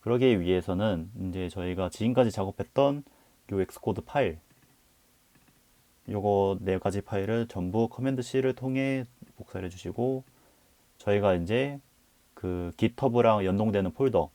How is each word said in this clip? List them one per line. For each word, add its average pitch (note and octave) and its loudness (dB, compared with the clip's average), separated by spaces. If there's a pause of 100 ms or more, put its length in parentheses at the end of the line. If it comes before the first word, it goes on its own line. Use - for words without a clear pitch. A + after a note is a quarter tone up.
그러기 A#2+ 4
위해서는 F2+ 0 (180)
이제 F2+ -6
저희가 F2+ -4
지금까지 A#2 2
작업했던 C3+ -2 (480)
요 G2 0
엑스코드 F#2 -4
파일, F#2 -2 (1700)
요거 G2 2
네 F#2+ 0
가지 G2 -2
파일을 A2 -2
전부 G2 -2
커맨드 C3 -4
C를 C3 -2
통해 C3 -4 (320)
복사를 - -10
해주시고, A2+ -4 (760)
저희가 G2+ 4
이제 B2+ -2 (540)
그 F2 -4
깃허브랑 A2+ 2
연동되는 G2 0
폴더 G2+ 0